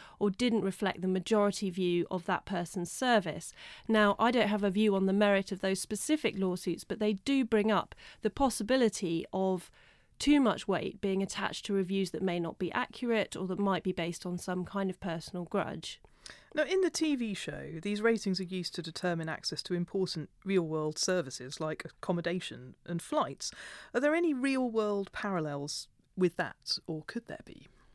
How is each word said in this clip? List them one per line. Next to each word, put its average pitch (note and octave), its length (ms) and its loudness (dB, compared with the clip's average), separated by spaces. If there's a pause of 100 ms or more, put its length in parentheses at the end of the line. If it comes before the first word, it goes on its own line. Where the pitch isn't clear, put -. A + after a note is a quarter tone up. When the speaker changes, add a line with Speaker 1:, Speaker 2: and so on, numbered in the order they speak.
(200)
Speaker 1:
or G#3 100 2
didn't A3+ 320 2
reflect F#3+ 400 -2
the F#3 60 0
majority G3 640 2
view F3 400 2
of F3+ 160 -4
that F#3 180 -2
person's F3 460 -4
service. G#3 600 2 (360)
Now, G#3+ 320 6
I A3+ 100 6
don't A#3+ 180 4
have G3+ 160 2
a G3+ 60 4
view G3+ 260 4
on F#3+ 120 2
the F#3+ 40 4
merit G3+ 400 4
of F#3+ 100 -6
those F#3+ 200 0
specific C4+ 560 0
lawsuits, F#3 460 -2
but - 160 -6
they G#3+ 140 2
do C4+ 300 0
bring A3 280 4
up - 240 0 (260)
the G#3+ 80 0
possibility A3 1040 2
of F#3 380 0 (480)
too D4 200 6
much A#3+ 280 4
weight - 340 -2
being G3 220 0
attached - 420 -4
to G#3 80 -2
reviews F#3+ 380 0
that - 100 -4
may F3 180 0
not E3+ 200 -4
be F#3 140 -2
accurate - 600 -2
or F#3+ 120 -4
that F#3 100 -2
might G3 240 2
be F#3+ 100 -2
based E3+ 320 -4
on F3 140 -4
some F3+ 280 -4
kind F#3+ 260 -2
of - 80 -10
personal E3+ 460 -6
grudge. - 540 -4 (560)
Speaker 2:
Now, D4+ 80 2
in F#4 180 2
the F4+ 80 2
T D#4 280 0
V A3+ 160 -4
show, C#3 400 -8 (100)
these G#3 180 -2
ratings G#3+ 380 2
are F#3+ 40 -4
used F3+ 320 -6
to F3+ 60 -4
determine E3 480 -4
access - 340 -6
to - 100 -4
important F3 560 -2 (140)
real-world D#3 540 0
services C#3+ 600 -2
like D#3 260 -4
accommodation E3+ 880 -4 (100)
and E3+ 160 -4
flights. A3 500 -2 (420)
Are A#3+ 60 2
there D4 160 4
any E4+ 180 2
real-world A3+ 800 0
parallels D3+ 800 -4 (260)
with F#3 220 2
that, - 500 -6
or D#3 180 -6
could - 220 -8
there - 180 -12
be? - 220 -20 (280)